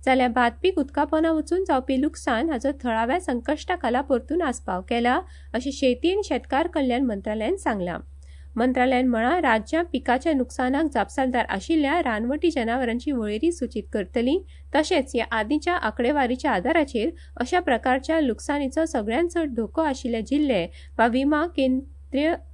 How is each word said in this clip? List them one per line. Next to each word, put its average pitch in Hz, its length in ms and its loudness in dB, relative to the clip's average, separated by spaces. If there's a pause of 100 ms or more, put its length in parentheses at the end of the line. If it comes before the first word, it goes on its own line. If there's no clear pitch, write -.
जाल्यार 262 240 4
भात 240 220 2 (120)
पीक 370 160 2
उदका 285 240 0
पोंदा 311 280 2
वचून 320 320 0
जावपी 262 380 0
लुकसाण 285 480 0
हाचो 277 220 0 (120)
थळाव्या 233 380 0
संकश्टा 302 600 -2
खाला 247 220 0
परतून 269 400 0
आस्पाव 214 380 -4
केला, 240 380 0 (340)
अशें 247 180 -2
शेती 254 400 2
आनी 403 120 0
शेतकार 277 460 0
कल्याण 269 360 0
मंत्रालयान 214 520 -2
सांगलां. 185 420 -4 (560)
मंत्रालयान 254 520 4
म्हळां, 247 340 2
राज्यां 269 420 2
पिकाच्या 262 500 0
नुकसानाक 262 540 0
जापसालदार 247 580 0
आशिल्ल्या 269 560 0
रानवटी 247 500 0
जनावरांची 240 600 -2
वळेरी 226 400 0
सूचीत 233 320 -4 (100)
करतली, 233 440 0 (380)
तशेंच 302 380 2
ह्या 226 180 0
आदींच्या 240 440 0
आंकडेवारीच्या 247 760 0
आदाराचेर 247 580 2 (280)
अशा 254 220 2
प्रकारच्या 269 600 2
लुकसाणीचो 285 640 0
सगळ्यांत 262 440 0
चड 320 260 -2
धोको 226 260 -2
आशिल्ले 254 400 -2
जिल्हे 262 440 0 (320)
वा 226 100 6
विमा 277 400 2
केंद्रीय 269 840 0 (200)